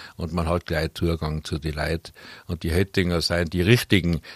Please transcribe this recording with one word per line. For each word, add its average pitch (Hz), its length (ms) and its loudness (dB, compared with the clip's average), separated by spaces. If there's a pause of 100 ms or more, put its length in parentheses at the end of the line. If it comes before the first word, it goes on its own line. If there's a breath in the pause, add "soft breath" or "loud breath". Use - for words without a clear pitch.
(160 loud breath)
und 80 160 -8
man 85 160 0
hat 87 180 0
gleich 80 280 -2
Zugang 80 500 -2
zu 80 160 -4
den 76 160 -6
Leuten. 78 380 -4 (340 loud breath)
Und 87 160 -6
die 85 80 0
Hittinger 90 500 2
seien 87 280 0
die 90 120 0
richtigen, 85 600 4 (140 loud breath)